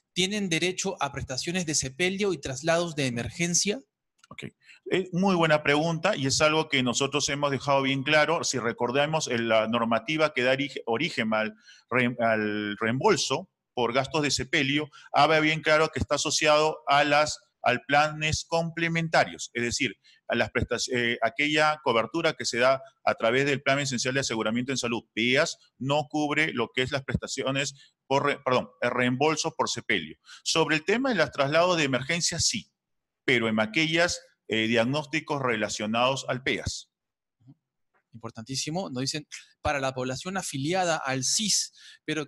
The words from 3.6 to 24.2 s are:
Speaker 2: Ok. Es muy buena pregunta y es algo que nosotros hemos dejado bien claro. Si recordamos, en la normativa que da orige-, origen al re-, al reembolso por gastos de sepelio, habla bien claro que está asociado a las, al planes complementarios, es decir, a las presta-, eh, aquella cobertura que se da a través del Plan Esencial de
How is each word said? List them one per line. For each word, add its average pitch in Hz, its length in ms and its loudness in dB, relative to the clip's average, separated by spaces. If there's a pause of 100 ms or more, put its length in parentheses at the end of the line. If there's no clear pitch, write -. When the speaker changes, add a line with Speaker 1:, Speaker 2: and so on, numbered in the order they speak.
Speaker 2:
Ok. - 120 -18 (480)
Es 185 200 0
muy 185 240 2
buena 156 260 4
pregunta 160 540 2
y 135 100 -2
es 131 160 0
algo 156 260 4
que 139 140 2
nosotros 135 480 0
hemos 143 220 0
dejado 139 320 2
bien 135 180 0
claro. 151 420 2
Si - 140 -2
recordamos, 120 720 0
en 117 200 0
la 110 200 4
normativa 117 680 0
que 127 80 -2
da 127 120 4
orige-, 139 340 -4
origen 117 460 -2
al 107 220 0 (360)
re-, 123 280 2
al 104 580 0
reembolso 135 720 0 (260)
por 117 180 0
gastos 135 300 0
de 139 80 0
sepelio, 143 580 0 (240)
habla 156 280 6
bien 156 200 0
claro 156 280 4
que 135 100 -6
está - 160 -2
asociado 151 720 2
a 143 160 6
las, 147 360 2 (220)
al 123 260 2
planes 151 600 0
complementarios, 165 1040 0
es 120 100 -2
decir, 120 320 -2 (320)
a 120 80 -2
las 117 140 0
presta-, 117 280 -2 (140)
eh, 120 300 0
aquella 151 640 0
cobertura 135 500 0
que 117 120 -10
se - 120 -4
da 131 240 4 (220)
a 107 100 4
través 123 320 2
del 139 160 -2
Plan 135 180 2
Esencial 131 360 -2
de 139 60 0